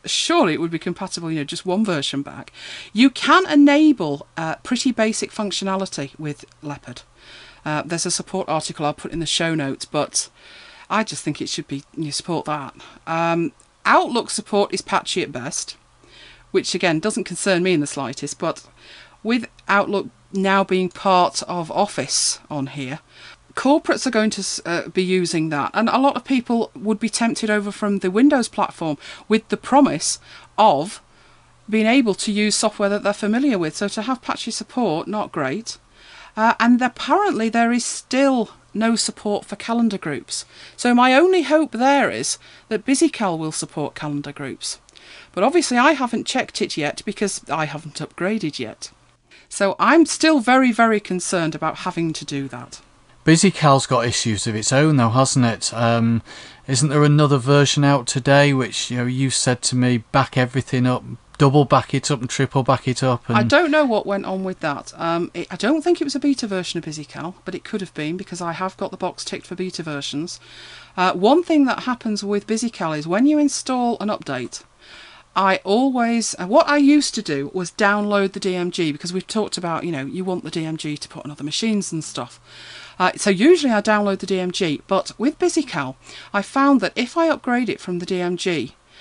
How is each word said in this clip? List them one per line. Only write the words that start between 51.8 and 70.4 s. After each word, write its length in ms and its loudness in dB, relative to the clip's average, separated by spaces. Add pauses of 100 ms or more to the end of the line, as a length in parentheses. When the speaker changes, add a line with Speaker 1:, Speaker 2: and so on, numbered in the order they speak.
Speaker 1:
to 100 -10
do 240 -6
that. 320 -16 (460)
Speaker 2:
BusyCal's 600 6
got 220 0
issues 400 -2
of 80 -2
its 160 -4
own 240 4
though, 140 4
hasn't 360 2
it? 280 -2
Um, 480 2 (440)
isn't 220 0
there 160 4
another 360 6
version 440 4
out 240 2
today 460 4
which, 360 -2
you 60 -4
know, 100 -2
you 240 0
said 340 0
to 120 -2
me, 220 2
back 400 0
everything 500 0
up, 160 0 (340)
double 280 6
back 280 2
it 160 -2
up 120 -2
and 80 -6
triple 340 0
back 240 0
it 160 -2
up? 240 0
And 100 2
Speaker 1:
I 60 4
don't 260 4
know 160 4
what 220 0
went 180 -4
on 180 -6
with 180 -6
that. 340 -6
Um, 380 -2
it, 180 -8
I 40 -10
don't 280 0
think 180 2
it 20 -2
was 120 -4
a 40 -4
beta 280 0
version 320 -4
of 60 -8
BusyCal, 500 -10 (100)
but 80 -10
it 100 -10
could 180 -6
have 120 -12
been 240 -4
because 240 -10
I 120 -4
have 240 -6
got 120 -6
the 80 -14
box 260 -6
ticked 220 -10
for 100 -12
beta 280 -6
versions. 560 -8 (580)